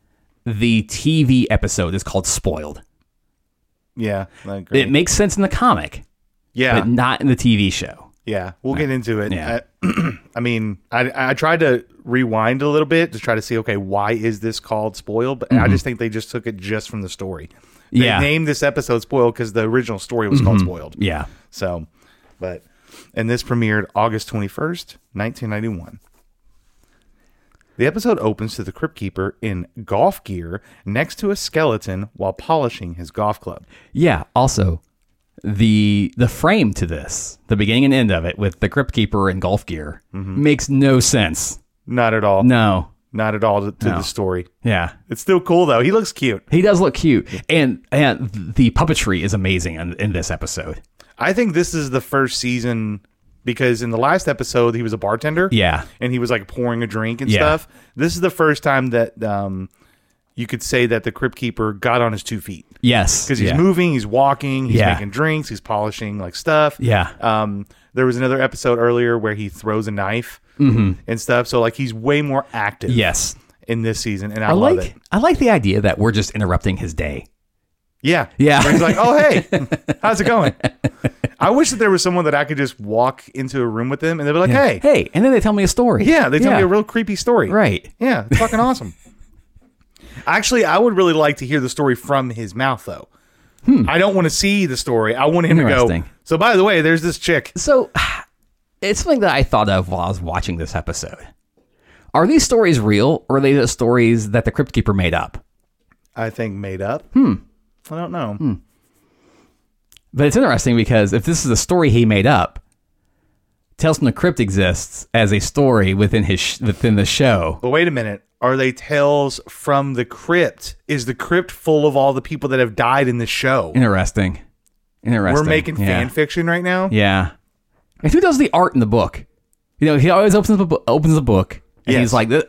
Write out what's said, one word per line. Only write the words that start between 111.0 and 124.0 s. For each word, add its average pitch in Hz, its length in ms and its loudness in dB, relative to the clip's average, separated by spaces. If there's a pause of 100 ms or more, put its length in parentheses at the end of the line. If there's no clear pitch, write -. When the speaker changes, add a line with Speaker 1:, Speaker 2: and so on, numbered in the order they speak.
Speaker 1:
if 104 120 0
this 165 200 -2
is 135 60 0
a 113 60 2
story 175 340 2
he 117 140 6
made 107 220 4
up, 120 320 0 (1200)
Tales 160 200 0
from - 60 -2
the 117 80 2
Crypt - 280 -2
exists 95 720 -2
as 107 180 4
a 104 80 2
story 113 540 2
within 104 300 2
his 92 140 0
sh-, - 220 -6
within 110 360 0
the 101 100 2
show. 95 560 0
Speaker 2:
But 123 80 0
wait 165 180 2
a - 20 0
minute. 110 320 -6 (200)
Are 127 140 2
they 131 160 0
Tales 143 760 0
from 139 460 -2
the 123 100 -2
Crypt? - 720 -2 (120)
Is 139 180 -4
the 127 80 -4
crypt 180 360 -2
full 151 360 0
of 139 100 2
all 139 160 4
the 135 80 -2
people 143 300 -6
that 131 100 0
have 117 160 0
died 131 320 2
in 120 100 0
the 117 80 -2
show? 131 480 -2
Speaker 1:
Interesting. 98 640 0 (640)